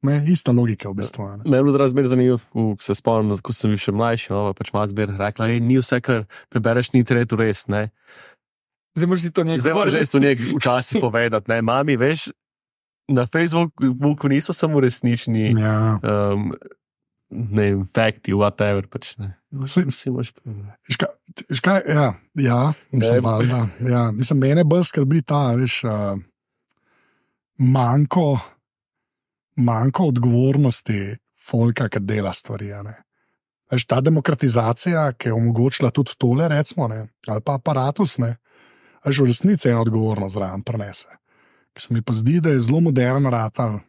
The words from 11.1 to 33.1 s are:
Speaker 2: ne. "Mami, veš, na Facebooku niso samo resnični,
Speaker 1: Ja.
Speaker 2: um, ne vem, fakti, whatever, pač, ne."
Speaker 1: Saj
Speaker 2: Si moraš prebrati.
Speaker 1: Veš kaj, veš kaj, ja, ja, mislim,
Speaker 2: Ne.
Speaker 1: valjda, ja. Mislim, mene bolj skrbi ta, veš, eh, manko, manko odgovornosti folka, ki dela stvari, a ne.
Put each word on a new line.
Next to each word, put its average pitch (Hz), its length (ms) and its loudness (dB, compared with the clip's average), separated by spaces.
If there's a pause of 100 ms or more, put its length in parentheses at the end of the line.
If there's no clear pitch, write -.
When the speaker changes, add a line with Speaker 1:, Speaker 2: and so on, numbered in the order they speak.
Speaker 2:
ne. 113 140 0
"Mami, 131 360 0
veš, 143 320 0 (800)
na 127 160 2
Facebooku 147 1000 0
niso 139 260 0
samo 156 260 0
resnični, 120 760 0
Speaker 1:
Ja. 110 440 2
Speaker 2:
um, 104 540 -2 (760)
ne 107 340 -2
vem, 98 220 0
fakti, - 460 -2
whatever, 101 520 0
pač, - 320 -14
ne." 101 180 -10 (280)
Speaker 1:
Saj 156 260 0
Speaker 2:
Si - 220 -6
moraš 123 220 -6
prebrati. 101 520 -16
Speaker 1:
Veš - 120 -6
kaj, - 120 -2 (360)
veš 139 160 -6
kaj, 190 260 2
ja, 147 200 2 (260)
ja, 123 280 2 (280)
mislim, 117 260 2
Speaker 2:
Ne. 123 80 4
Speaker 1:
valjda, 120 380 0 (180)
ja. 123 300 0
Mislim, 120 300 -2
mene 143 240 4
bolj 170 220 4
skrbi 151 380 0
ta, 143 300 0
veš, 120 300 -2
eh, 104 340 -4 (1400)
manko, 135 800 2 (1160)
manko 120 480 0
odgovornosti 123 960 2 (400)
folka, 117 480 0
ki - 120 -4
dela 101 320 -2
stvari, 101 380 -12
a 101 120 -14
ne. 107 140 -16 (760)